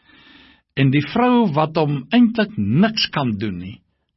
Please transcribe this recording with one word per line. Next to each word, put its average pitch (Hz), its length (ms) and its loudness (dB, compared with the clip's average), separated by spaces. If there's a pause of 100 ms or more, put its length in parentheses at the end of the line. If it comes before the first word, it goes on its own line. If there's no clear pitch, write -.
(760)
en 135 140 2
die 147 180 2
vrou 240 440 2
wat 156 220 -2
hom 147 280 -2 (100)
eintlik 226 440 2
niks 160 520 0
kan 123 320 -2
doen 101 160 -6
nie, 92 240 -14 (360)